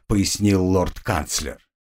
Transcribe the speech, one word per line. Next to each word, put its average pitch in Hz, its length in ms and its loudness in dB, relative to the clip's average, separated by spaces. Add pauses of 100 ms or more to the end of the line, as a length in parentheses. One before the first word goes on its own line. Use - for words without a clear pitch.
пояснил 101 580 2
лорд-канцлер. 85 960 -2 (220)